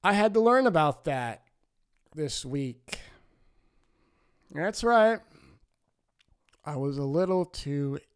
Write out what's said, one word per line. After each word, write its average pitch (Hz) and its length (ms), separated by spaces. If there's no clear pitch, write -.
I 202 80
had 208 220
to 220 80
learn 247 260
about 156 380
that 123 380
this 151 300
week. 131 560
That's 190 320
right. 226 380
I 147 100
was 139 220
a 143 60
little 180 420
too 143 540